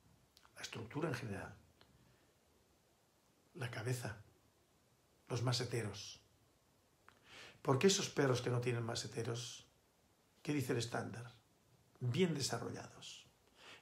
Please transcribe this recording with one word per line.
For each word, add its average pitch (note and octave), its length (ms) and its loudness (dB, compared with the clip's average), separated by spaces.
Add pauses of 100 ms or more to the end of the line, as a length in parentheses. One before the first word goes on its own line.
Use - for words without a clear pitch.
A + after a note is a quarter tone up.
(560)
la - 60 -14
estructura D3 480 -2
en C3+ 40 0
general, F#2+ 400 -6 (2000)
la B2 160 -2
cabeza, A#2+ 540 -4 (1040)
los A2 140 -2
maseteros. A#2+ 800 0 (1400)
¿Por C3 180 6
qué G3 100 8
esos - 200 4
perros C3 320 4
que B2+ 100 0
no B2 100 2
tienen A#2+ 220 0
maseteros? A#2 840 -4 (760)
¿Qué D3+ 120 0
dice C#3+ 180 2
el B2 60 2
estándar? - 560 -4 (680)
Bien D3+ 320 4
desarrollados. - 920 -4 (560)